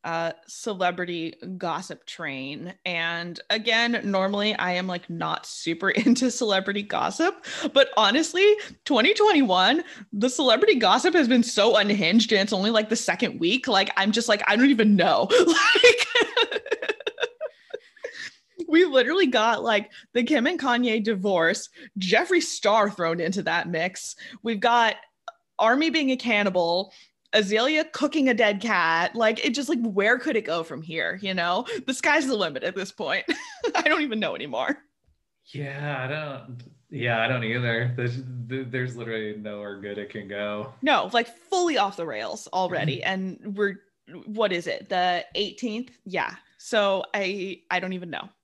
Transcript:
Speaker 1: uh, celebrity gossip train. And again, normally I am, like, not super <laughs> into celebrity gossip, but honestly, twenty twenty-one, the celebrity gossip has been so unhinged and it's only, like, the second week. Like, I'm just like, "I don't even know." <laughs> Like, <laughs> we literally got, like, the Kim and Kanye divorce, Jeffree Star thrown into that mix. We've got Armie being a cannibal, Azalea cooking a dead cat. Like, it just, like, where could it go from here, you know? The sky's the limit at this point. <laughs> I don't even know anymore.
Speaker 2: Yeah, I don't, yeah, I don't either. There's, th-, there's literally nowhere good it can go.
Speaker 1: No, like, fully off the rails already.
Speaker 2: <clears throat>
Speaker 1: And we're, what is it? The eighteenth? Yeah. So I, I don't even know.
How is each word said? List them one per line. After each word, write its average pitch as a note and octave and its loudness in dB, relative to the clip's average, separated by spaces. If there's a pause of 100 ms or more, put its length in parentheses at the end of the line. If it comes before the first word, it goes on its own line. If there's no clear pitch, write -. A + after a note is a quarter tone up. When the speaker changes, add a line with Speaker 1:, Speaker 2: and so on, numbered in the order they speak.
Speaker 1:
uh, E3 -4 (140)
celebrity F3+ -4 (240)
gossip E3+ -8
train. D3+ -12 (100)
And E3+ -6
again, A3+ 0
normally G3+ 0
I F3+ -2
am, F3+ -2
like, F3+ -8
not E3 -6
super E3 -4
<laughs> - 0
into A#3+ 4
celebrity G3+ -2
gossip, D#4+ -2 (300)
but C4 6
honestly, D4+ 2 (400)
twenty C#4 4
twenty-one, C#4 4 (300)
the G#3+ 0
celebrity C#4 4
gossip B3 4
has D#4 6
been A#3+ 6
so G#3+ 4
unhinged G3+ 4
and G3 4
it's G#3 0
only, G3+ 0
like, G#3+ 2
the A#3 0
second - -2
week. G3+ 0
Like, G3 2
I'm G3 2
just A3+ 0
like, G#3 2
"I G#3 2
don't C4 6
even A3 6
know." E3 4
<laughs> G4+ 6
Like, A#4 4
<laughs> - -20 (2000)
we E4+ 6
literally C#4+ 4
got, A3+ 2
like, G#3+ 0 (220)
the A#3+ 2
Kim A#3+ 2
and F4+ 0
Kanye A#3+ 0
divorce, F#3+ 0 (280)
Jeffree E4 2
Star G#3 2
thrown F3 -2
into F3+ -2
that E3 -2
mix. F3 -6 (280)
We've A3 -4
got A#3 2 (600)
Armie C4+ 4
being D4+ 0
a B3+ 2
cannibal, F#3+ 0 (400)
Azalea A3 2
cooking C#4+ 0
a A#3+ 4
dead G#3 2
cat. F3 0
Like, A3+ 0
it B3 0
just, C4 -6
like, C4+ 0
where A3 0
could C4 -2
it G#3 0
go E3 -4
from D#3+ -12
here, E3 -6
you F#3+ -6
know? F3+ -2 (200)
The C4 -4
sky's D4+ 0
the B3+ 0
limit D#3+ -4
at F#3 -4
this F#3 -8
point. E3 -6 (260)
<laughs> F5 -6
I E4+ 0
don't F4+ 2
even A3 -4
know E3 -4
anymore. C3 -4 (680)
Speaker 2:
Yeah, C#3+ -8
I - -8
don't, C3+ -12 (280)
yeah, A#2 -2
I A#2 0
don't B2 -2
either. A#2+ -2
There's, A#2+ -4 (320)
th-, C3 -8
there's B2+ -6
literally A2 -8
nowhere G#2 -12
good G2+ -10
it G#2 -10
can G2+ -12
go. G#2 -6
Speaker 1:
No, B3 0
like, A#3 0
fully F4 -2
off G3 -2
the E3+ -6
rails A2 -8
already. E3+ -2
Speaker 2:
<clears throat> F#3+ -2
Speaker 1:
And F#3+ -8
we're, G3+ -2 (460)
what G#3+ -2
is E3+ -4
it? - -8
The F3+ 0 (100)
eighteenth? A3 -6 (140)
Yeah. F3+ -6 (240)
So G3 0
I, G3 -6
I F3+ 0
don't F#3 -6
even F3 -10
know. F#3 -10 (160)